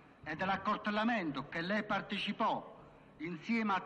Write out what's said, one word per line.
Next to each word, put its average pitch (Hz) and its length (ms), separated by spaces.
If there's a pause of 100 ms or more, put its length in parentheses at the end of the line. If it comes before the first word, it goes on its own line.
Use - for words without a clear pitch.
(240)
e 151 120
dell'accoltellamento 196 1120
che 165 140
lei 202 220
partecipò 196 920 (400)
insieme 196 560
a 185 120